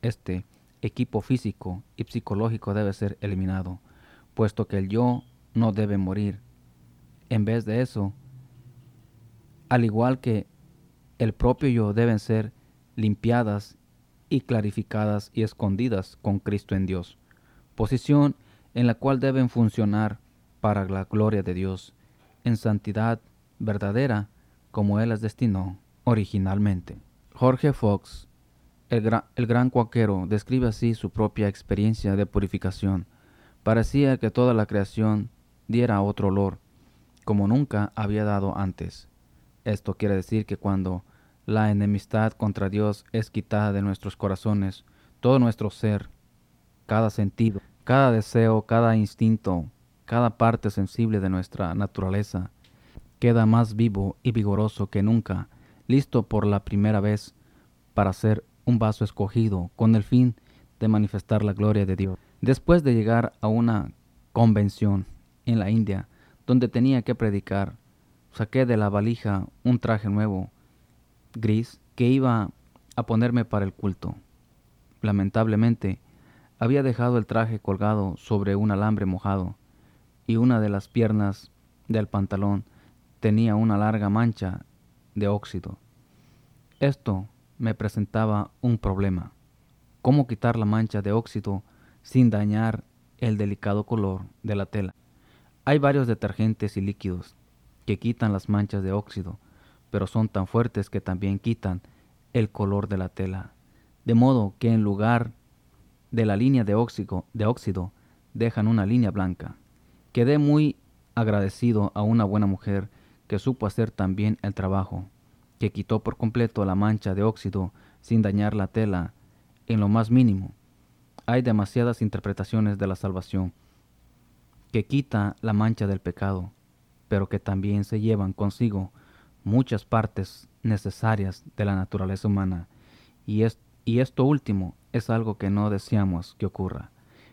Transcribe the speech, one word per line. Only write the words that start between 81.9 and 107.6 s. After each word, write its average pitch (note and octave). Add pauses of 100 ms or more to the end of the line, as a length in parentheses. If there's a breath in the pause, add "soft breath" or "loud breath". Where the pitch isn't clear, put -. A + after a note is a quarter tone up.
pantalón G2+ (540 soft breath)
tenía A2
una G#2+
larga G#2
mancha G#2+ (480)
de G#2
óxido. G2+ (1040 soft breath)
Esto A2 (280)
me A2+
presentaba G#2+
un A#2+
problema. F#2+ (680)
¿Cómo C3+
quitar A#2
la A2
mancha G#2+
de G2+
óxido G2+ (380 soft breath)
sin B2+
dañar G#2+ (340)
el A2
delicado G2+
color G2 (200)
de G#2+
la G2
tela? G2 (680 soft breath)
Hay D3
varios C#3
detergentes A2
y G2
líquidos F#2+ (500)
que G2+
quitan A2+
las G2
manchas G2+
de F#2+
óxido, G2 (520 soft breath)
pero G2
son A2
tan F#2+
fuertes A#2
que G2
también G2
quitan G2 (520 soft breath)
el A2+
color G2+
de G2+
la F#2
tela, F#2+ (500 soft breath)
de A#2
modo A#2+
que A#2
en A2
lugar A2+ (800)
de A2+
la G#2
línea B2
de G2+
óxido, G#2
de G#2
óxido, F#2+ (420 soft breath)